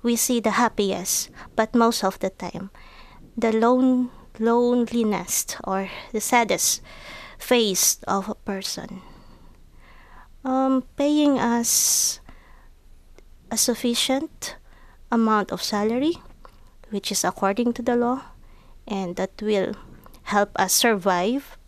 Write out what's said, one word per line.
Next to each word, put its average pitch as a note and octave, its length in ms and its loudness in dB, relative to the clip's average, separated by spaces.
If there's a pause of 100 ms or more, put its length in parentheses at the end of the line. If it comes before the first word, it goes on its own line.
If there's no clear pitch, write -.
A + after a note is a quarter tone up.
We A#3 140 2
see A#3 240 0
the G#3 160 0
happiest, G3+ 720 -2 (260)
but A3 180 -2
most A#3 300 4
of F#3+ 160 -2
the F#3+ 100 -2
time, F#3+ 400 -12 (680)
the A3+ 160 0
lone-, B3+ 580 4 (280)
loneliness A#3 1080 0 (180)
or F#3+ 260 -4 (220)
the G#3+ 80 -2
saddest A3+ 600 0 (580)
face A3 600 2 (100)
of G3 200 -2
a G#3+ 60 -6
person. - 680 -8 (1400)
Um, C4 400 2 (120)
paying D4 420 4
us - 840 0 (1300)
a A#3 60 -4
sufficient B3+ 1000 -2 (560)
amount A3 400 2
of F#3 100 -6
salary, A#3 520 0 (760)
which G3+ 220 -6
is - 120 -2
according G3+ 500 0
to B3 80 -8
the A#3+ 140 0
law, A#3+ 260 0 (640)
and F#3+ 300 -6
that F#3+ 160 -4 (100)
will G#3 320 0 (500)
help G3+ 320 2
us F#3+ 160 2
survive G3+ 960 2